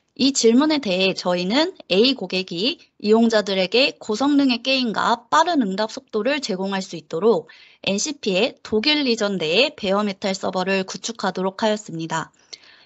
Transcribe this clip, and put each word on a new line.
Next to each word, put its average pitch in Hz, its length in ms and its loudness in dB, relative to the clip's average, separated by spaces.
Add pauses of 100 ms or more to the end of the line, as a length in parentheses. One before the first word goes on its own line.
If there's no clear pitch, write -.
(160)
이 269 160 2
질문에 269 480 4
대해 190 340 0
저희는 190 640 0 (160)
A 226 220 4
고객이 185 680 -4 (200)
이용자들에게 214 1000 2
고성능의 269 640 2
게임과 233 680 0
빠른 320 320 2
응답 214 300 -2
속도를 254 480 -4
제공할 190 420 -4
수 185 140 -12
있도록 190 540 0 (340)
엔씨피의 208 800 -2
독일 294 400 0
리전 220 340 0
내에 180 380 0
베어메탈 196 580 -2
서버를 190 520 -2
구축하도록 190 760 -6
하였습니다. 165 680 -4 (540)